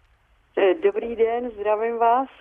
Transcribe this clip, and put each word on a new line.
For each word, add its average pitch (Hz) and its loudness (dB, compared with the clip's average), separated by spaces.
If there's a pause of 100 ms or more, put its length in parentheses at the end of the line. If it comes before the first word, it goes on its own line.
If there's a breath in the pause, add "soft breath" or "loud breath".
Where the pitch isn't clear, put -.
(580)
Eh, 190 4 (100)
dobrý 220 -2
den, 233 -2
zdravím 214 -2
vás. 233 2 (140)